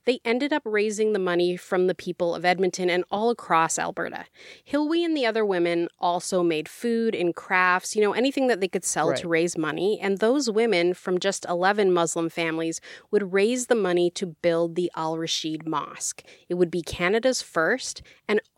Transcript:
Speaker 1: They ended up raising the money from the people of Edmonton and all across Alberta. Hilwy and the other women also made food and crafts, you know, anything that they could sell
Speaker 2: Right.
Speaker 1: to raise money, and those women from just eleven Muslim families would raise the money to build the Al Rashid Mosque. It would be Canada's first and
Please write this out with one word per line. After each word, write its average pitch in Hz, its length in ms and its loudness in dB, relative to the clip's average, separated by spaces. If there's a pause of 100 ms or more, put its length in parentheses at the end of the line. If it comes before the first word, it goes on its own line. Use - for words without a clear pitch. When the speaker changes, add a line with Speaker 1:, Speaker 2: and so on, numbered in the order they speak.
Speaker 1:
They 247 180 0
ended 254 300 0
up 302 140 0
raising 214 480 0
the 196 40 0
money 180 380 2
from 185 300 0
the 180 80 2
people 170 400 -4
of 165 100 -6
Edmonton 180 460 0
and 180 200 0
all 214 200 0
across 165 480 0
Alberta. 170 480 -6 (440)
Hilwy 302 320 0
and 330 140 0
the 269 80 0
other 220 220 2
women 170 420 2 (100)
also 180 440 0
made 160 260 0
food 226 460 0
and 170 200 0
crafts, 185 600 0
you 214 60 4
know, 202 100 4
anything 262 360 2
that 202 120 2
they 190 80 0
could 180 160 -4
sell 160 280 0
Speaker 2:
Right. 127 60 -2
Speaker 1:
to 175 100 -6
raise 165 280 2
money, 165 420 0
and 196 200 -2
those 233 320 2
women 190 420 2
from 180 280 -2
just 190 280 -2
eleven 190 420 2
Muslim 170 380 0
families 165 540 -4 (280)
would 202 220 0
raise 233 360 2
the 247 60 4
money 175 360 2
to - 160 -6
build 170 480 0
the 175 200 -2
Al 160 220 -4
Rashid 160 500 -6
Mosque. - 560 -6 (280)
It 180 60 0
would 175 140 2
be 175 120 -2
Canada's 226 580 0
first - 640 -2 (260)
and 214 140 0 (160)